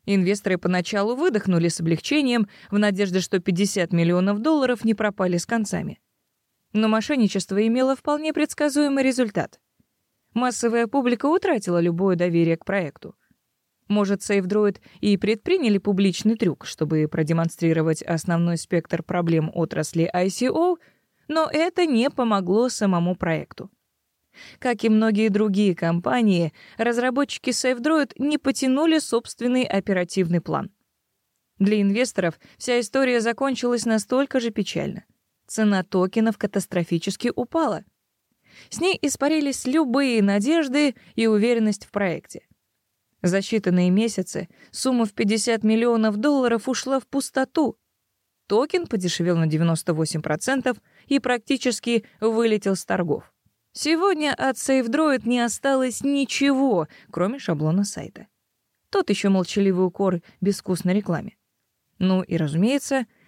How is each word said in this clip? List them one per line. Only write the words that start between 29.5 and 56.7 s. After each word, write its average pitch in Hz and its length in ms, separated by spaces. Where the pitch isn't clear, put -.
оперативный 185 720
план. 156 320
Для 208 220
инвесторов 196 580
вся 247 220
история 247 400
закончилась 240 640
настолько 247 540
же 233 120
печально. 165 520
Цена 202 360
токенов 190 540
катастрофически 190 1000
упала. 247 480
С - 100
ней 359 220
испарились 285 640
любые 254 580
надежды 269 720
и 226 120
уверенность 220 580
в - 60
проекте. - 560
За 180 180
считанные 180 500
месяцы 190 580
сумма 247 320
в 208 100
пятьдесят 220 520
миллионов 220 500
долларов 247 540
ушла 262 320
в - 40
пустоту. 277 720
Токен 294 400
подешевел 180 480
на 165 120
девяносто 160 460
восемь 156 280
процентов 247 560
и 277 120
практически 240 840
вылетел 214 560
с - 80
торгов. - 480
Сегодня 320 600
от 262 240
SafeDroid 262 640
не 240 160
осталось 254 640
ничего, 269 880